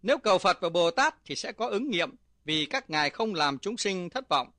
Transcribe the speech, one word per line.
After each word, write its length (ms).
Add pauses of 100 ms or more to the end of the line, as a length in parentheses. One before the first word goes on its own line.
Nếu 160
cầu 200
Phật 240
và 80
Bồ 220
Tát 340
thì 100
sẽ 160
có 160
ứng 220
nghiệm, 260 (300)
vì 200
các 240
ngài 200
không 240
làm 260
chúng 180
sinh 320
thất 200
vọng. 300